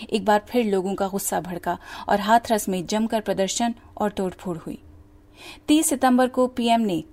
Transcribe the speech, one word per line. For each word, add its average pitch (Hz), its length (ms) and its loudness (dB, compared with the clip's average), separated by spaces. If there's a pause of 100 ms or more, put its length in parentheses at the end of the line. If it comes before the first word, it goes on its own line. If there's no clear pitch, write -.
(100)
एक 196 140 -2
बार 208 240 2
फिर 247 180 0
लोगों 196 280 0
का 196 140 -2
गुस्सा 190 320 -4
भड़का 175 360 -6 (320)
और 202 120 2
हाथरस 220 480 2
में 185 180 -2
जमकर 220 340 0
प्रदर्शन 202 540 -2 (220)
और 208 140 0
तोड़फोड़ 185 460 -6
हुई। - 220 -12 (920)
तीस 311 200 4
सितंबर 254 400 4
को 254 200 2
पीएम 233 340 2
ने 175 200 0 (100)